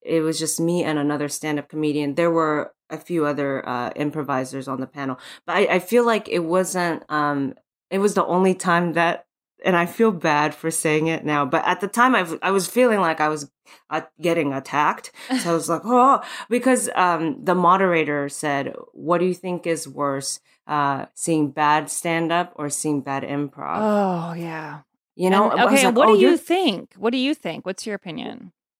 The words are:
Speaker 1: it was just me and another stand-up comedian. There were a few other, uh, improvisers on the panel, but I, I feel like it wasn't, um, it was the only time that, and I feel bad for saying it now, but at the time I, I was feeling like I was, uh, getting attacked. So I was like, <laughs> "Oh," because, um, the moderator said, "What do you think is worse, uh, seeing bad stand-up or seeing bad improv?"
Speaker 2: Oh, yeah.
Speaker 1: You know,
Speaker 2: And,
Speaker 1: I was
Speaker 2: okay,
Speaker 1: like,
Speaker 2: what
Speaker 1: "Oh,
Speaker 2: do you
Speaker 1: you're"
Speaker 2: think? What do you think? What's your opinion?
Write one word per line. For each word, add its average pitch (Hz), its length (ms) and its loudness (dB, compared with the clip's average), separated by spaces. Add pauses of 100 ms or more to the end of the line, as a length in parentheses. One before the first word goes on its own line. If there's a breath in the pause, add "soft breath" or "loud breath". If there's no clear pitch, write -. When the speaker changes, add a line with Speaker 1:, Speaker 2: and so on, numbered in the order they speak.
Speaker 1:
it 165 200 0
was 156 160 -2
just 160 220 -4
me 170 240 0
and 151 160 -2
another 147 300 -2
stand-up 147 400 -4
comedian. 147 460 -2
There 170 140 2
were 156 440 0 (160)
a 156 80 -10
few 160 280 -2
other, 139 420 -2
uh, 123 280 -4
improvisers 135 720 -4
on 135 140 -6
the 131 40 -6
panel, 135 320 -8 (300 loud breath)
but 175 80 -2
I, 185 200 2
I 180 40 2
feel 233 260 2
like 220 220 0
it - 160 -2
wasn't, 175 680 0
um, 147 460 -2 (340)
it 190 100 -2
was 202 160 2
the 185 100 2
only 185 280 4
time 175 400 0
that, 165 320 0 (380)
and 180 140 2
I 175 80 2
feel 226 260 2
bad 151 420 0
for - 160 -6
saying 160 380 0
it 165 180 -4
now, 147 200 0
but 135 200 -2
at 185 140 0
the 202 80 -4
time 247 280 2
I, 185 120 0 (160)
I 185 80 0
was 196 160 0
feeling 233 320 2
like 160 220 0
I 151 80 2
was, 147 200 -6 (400 soft breath)
uh, 156 120 -4 (200)
getting 156 320 0
attacked. 147 580 -2 (280 loud breath)
So 180 120 -2
I - 20 2
was 156 160 -2
like, 165 120 -2
<laughs> 175 40 -12
"Oh," 247 360 6 (280 loud breath)
because, 247 440 2
um, 165 500 0
the 185 120 2
moderator 170 720 4
said, 139 460 -4 (160)
"What - 260 -2
do 175 80 0
you 180 80 0
think 180 320 -6
is 156 220 -2
worse, 139 520 -4 (280)
uh, 139 480 -2
seeing 156 340 0
bad 151 400 2
stand-up 170 680 -2
or 147 120 -6
seeing 147 320 -2
bad 139 220 -6
improv?" 143 560 -6
Speaker 2:
Oh, 190 540 0
yeah. 160 480 -10 (340)
Speaker 1:
You 185 160 0
know, 202 180 4
Speaker 2:
And, - 120 0
Speaker 1:
I - 40 6
was 214 80 4
Speaker 2:
okay, 269 140 6
Speaker 1:
like, 233 80 2
Speaker 2:
what 277 140 6
Speaker 1:
"Oh, - 60 8
Speaker 2:
do 196 60 6
you 254 80 8
Speaker 1:
you're" 330 80 6
Speaker 2:
think? 339 580 -2
What 190 160 -4
do 269 60 -2
you 262 160 0
think? 160 320 -8
What's 190 220 -8
your 208 80 -6
opinion? 156 560 -12 (280)